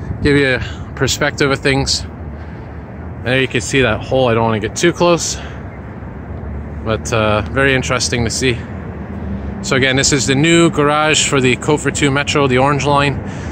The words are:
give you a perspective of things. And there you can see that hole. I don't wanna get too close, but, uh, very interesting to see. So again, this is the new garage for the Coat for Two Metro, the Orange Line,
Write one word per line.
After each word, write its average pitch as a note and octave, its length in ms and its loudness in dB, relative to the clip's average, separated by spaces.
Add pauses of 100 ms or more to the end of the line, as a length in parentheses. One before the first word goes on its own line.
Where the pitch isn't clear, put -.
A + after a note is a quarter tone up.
(220)
give C#3+ 160 4
you C3+ 180 4
a A#2 40 0 (360)
perspective C#3 560 0
of C3+ 80 0
things. C3+ 420 0
And - 1300 -12
there C3 140 2
you B2+ 80 2
can A#2+ 120 -2
see C3+ 200 2
that A2 200 2
hole. C3 280 2
I A2+ 40 4
don't A2+ 100 2
wanna A2 160 2
get G2+ 160 -4
too E3+ 180 2
close, F3 440 2 (1500)
but, A2 260 -2
uh, G#2+ 300 2 (100)
very C3+ 220 4
interesting B2+ 520 0
to G#2+ 40 -2
see. B2 280 0 (1040)
So - 140 0
again, C3 220 2
this C#3 160 2
is B2 120 2
the C3+ 100 2
new E3 340 6
garage D3+ 580 2
for C#3 140 2
the B2+ 160 4
Coat D3+ 240 0
for C#3 100 -2
Two C#3+ 200 2
Metro, C#3+ 360 2
the B2+ 120 4
Orange C#3+ 260 2
Line, C#3+ 300 2 (360)